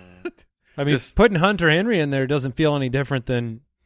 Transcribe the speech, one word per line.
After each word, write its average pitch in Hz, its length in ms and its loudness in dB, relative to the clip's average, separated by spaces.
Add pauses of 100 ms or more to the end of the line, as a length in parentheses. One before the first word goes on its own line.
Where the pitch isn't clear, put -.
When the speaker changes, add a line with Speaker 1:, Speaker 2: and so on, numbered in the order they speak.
(240)
Speaker 1:
<laughs> - 540 -18
Speaker 2:
I 143 80 -2
mean, 147 100 2
Speaker 1:
Just - 200 -6
Speaker 2:
putting 202 240 4
Hunter 175 300 2
Henry 190 300 2
in 147 120 0
there 135 160 0
doesn't 135 280 -2
feel 151 200 0
any 135 140 -2
different 131 360 -4
than, 120 360 -4 (240)